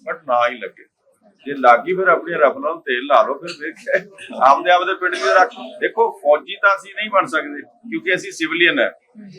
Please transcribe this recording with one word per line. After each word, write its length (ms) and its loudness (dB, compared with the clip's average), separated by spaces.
but 160 -14
ਨਾ 220 0
ਹੀ 80 -12
ਲੱਗੇ। 260 -16
ਜੇ 80 -8
ਲੱਗੀ 420 4
ਫਿਰ 120 -2
ਆਪਣੀਆਂ 320 0
ਰਫਲਾਂ 340 0
ਨੂੰ 80 -14
ਤੇਲ 240 -4
ਲਾ 160 4
ਲਓ, 120 0
ਫਿਰ 160 -12
ਵੇਖਿਆ 420 -6
ਆਪਦੇ, 280 4
ਆਪਦੇ 240 2
ਪਿੰਡ 200 -4
'ਚ 40 -6
ਰੱਖ। 100 2
ਦੇਖੋ, 380 -2
ਫੌਜੀ 360 0
ਤਾਂ 200 0
ਅਸੀਂ 200 -16
ਨਹੀਂ 140 -6
ਬਣ 160 2
ਸਕਦੇ 360 -6
ਕਿਉਂਕਿ 540 -6
ਅਸੀਂ 160 -6
ਸਿਵਲੀਅਨ 480 0
ਹੈ, 120 0